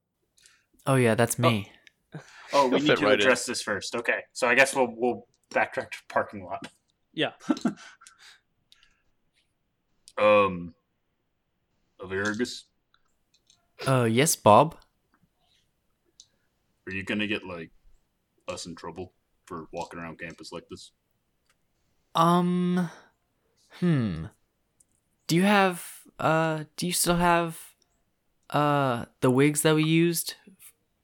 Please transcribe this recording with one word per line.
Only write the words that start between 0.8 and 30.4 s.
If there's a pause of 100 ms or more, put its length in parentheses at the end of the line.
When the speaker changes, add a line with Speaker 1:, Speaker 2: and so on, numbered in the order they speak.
Speaker 1:
Oh
yeah,
that's
Speaker 2:
Oh.
Speaker 1:
me. (840)
Speaker 2:
Oh,
we
Speaker 3:
You'll
Speaker 2:
need
Speaker 3:
fit
Speaker 2:
to
Speaker 3:
right
in.
Speaker 2:
address
this
first.
Okay, (120)
so
I
guess
we'll,
we'll (260)
backtrack
to (100)
parking
lot. (460)
Speaker 4:
Yeah. (160)
Speaker 2:
<laughs> (2500)
Um, (1300)
Averagus? (1200)
Speaker 1:
Uh,
yes,
Bob? (2000)
Speaker 2:
Are
you
gonna
get,
like, (800)
us
in
trouble (340)
for
walking
around
campus
like
this? (1200)
Speaker 1:
Um, (880)
hmm. (1000)
Do
you
have, (320)
uh, (120)
do
you
still
have, (920)
uh, (140)
the
wigs
that
we
used (680)